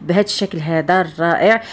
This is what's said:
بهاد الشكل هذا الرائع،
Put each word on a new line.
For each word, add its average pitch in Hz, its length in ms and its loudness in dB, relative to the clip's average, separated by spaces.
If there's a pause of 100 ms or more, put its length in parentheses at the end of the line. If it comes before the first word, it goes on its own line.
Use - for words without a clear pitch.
بهاد 180 240 2
الشكل 190 340 -6
هذا 160 420 0
الرائع، 170 640 0 (100)